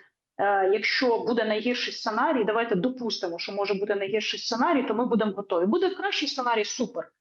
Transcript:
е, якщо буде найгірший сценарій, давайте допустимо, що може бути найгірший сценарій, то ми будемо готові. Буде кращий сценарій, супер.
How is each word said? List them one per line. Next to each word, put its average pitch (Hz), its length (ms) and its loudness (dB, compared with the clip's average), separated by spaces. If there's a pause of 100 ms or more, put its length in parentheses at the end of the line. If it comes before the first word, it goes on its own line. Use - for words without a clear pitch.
(380)
е, 196 360 2
якщо 226 460 2
буде 226 260 0
найгірший 214 480 -2
сценарій, 240 500 0
давайте 220 320 0
допустимо, 202 640 -2
що - 120 -8
може 202 220 -2
бути 202 220 -2
найгірший 202 440 -2
сценарій, 269 440 2
то 226 100 -2
ми 233 120 2
будемо 214 260 2
готові. 190 340 0
Буде 359 240 2
кращий 359 380 -4
сценарій, 233 380 0
супер. - 560 -6